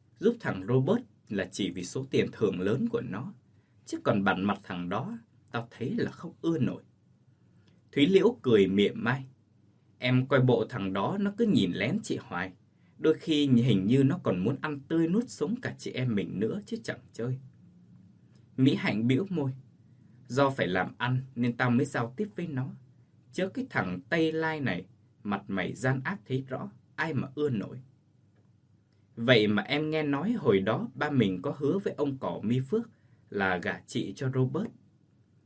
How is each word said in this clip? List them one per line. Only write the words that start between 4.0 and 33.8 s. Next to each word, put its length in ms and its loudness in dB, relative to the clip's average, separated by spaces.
còn 200 0
bản 200 2
mặt 200 0
thằng 260 -8
đó, 280 -4
tao 200 -6
thấy 260 -6
là 140 -2
không 300 -14
ưa 160 0
nổi." 260 -2
Thúy 160 4
Liễu 340 6
cười 260 6
mỉa 260 4
mai: 320 -2
"Em 300 2
coi 140 4
bộ 280 4
thằng 240 -4
đó 260 0
nó 180 -2
cứ 80 2
nhìn 260 4
lén 320 -2
chị 180 -4
hoài, 320 -8
đôi 160 4
khi 340 2
hình 400 4
như 160 6
nó 200 2
còn 200 0
muốn 180 0
ăn 260 -6
tươi 200 2
nuốt 220 0
sống 320 -4
cả 160 -8
chị 140 -10
em 240 -2
mình 240 -2
nữa 260 -2
chứ 180 -8
chẳng 160 -8
chơi." 240 -6
Mỹ 180 6
Hạnh 320 -2
bĩu 220 2
môi: 220 -2
"Do 220 2
phải 180 -2
làm 300 0
ăn 260 0
nên 220 0
tao 120 2
mới 160 4
giao 320 -4
tiếp 180 -4
với 120 -6
nó, 220 -6
chứ 220 -4
cái 160 -6
thằng 300 -4
Tây 220 2
Lai 280 -2
này, 260 -4
mặt 240 -4
mày 260 -4
gian 300 -2
ác 240 -6
thấy 200 -4
rõ, 240 -10
ai 180 -4
mà 220 -2
ưa 140 0
nổi." 280 -4
"Vậy 320 6
mà 160 2
em 260 -2
nghe 140 0
nói 280 -2
hồi 280 4
đó 340 -2
ba 160 -4
mình 320 2
có 160 -4
hứa 200 0
với 160 -4
ông 240 -2
Cỏ 260 -6
Mi 160 0
Phước 300 -4
là 280 0
gả 300 -4